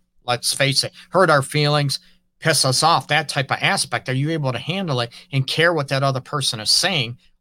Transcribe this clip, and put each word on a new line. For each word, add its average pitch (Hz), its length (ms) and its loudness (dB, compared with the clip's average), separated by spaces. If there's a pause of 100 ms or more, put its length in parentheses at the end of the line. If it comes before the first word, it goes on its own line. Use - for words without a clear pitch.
(260)
let's 123 280 -2
face 139 300 0
it, 117 80 -8 (200)
hurt 180 180 4
our 147 140 6
feelings, 147 560 0 (400)
piss 156 260 2
us 131 180 0
off, 160 240 2
that 151 220 0
type 135 220 -2
of 110 100 -2
aspect? 143 480 -2
Are 127 40 -2
you 143 180 -2
able 147 200 -2
to 120 80 -6
handle 165 420 -4
it 120 120 -6 (180)
and 135 160 0
care 170 260 2
what 147 160 -2
that 139 140 0
other 135 180 0
person 135 380 -6
is 104 100 -4
saying? 135 480 0 (240)